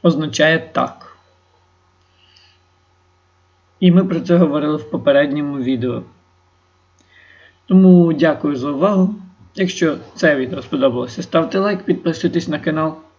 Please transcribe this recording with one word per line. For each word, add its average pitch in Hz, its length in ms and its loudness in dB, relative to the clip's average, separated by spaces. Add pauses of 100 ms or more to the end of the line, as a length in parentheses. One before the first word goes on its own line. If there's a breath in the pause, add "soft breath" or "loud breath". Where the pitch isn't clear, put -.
Означає 156 560 0
так. - 580 -8 (2750 soft breath)
І 180 120 6
ми 190 120 4
про 175 160 -4
це 175 160 0
говорили 151 400 0
в - 140 -12
попередньому 143 680 0
відео. 123 440 -4 (1600 soft breath)
Тому 180 460 6
дякую 147 440 0
за 135 140 -6
увагу. 190 440 0 (400)
Якщо 175 440 -4 (160)
це 151 220 0
відео 127 260 -6
сподобалося, 127 600 -2
ставте - 360 -2
лайк, 196 260 -2
підписуйтесь 170 640 -4
на 147 100 -6
канал. 156 400 -4 (200)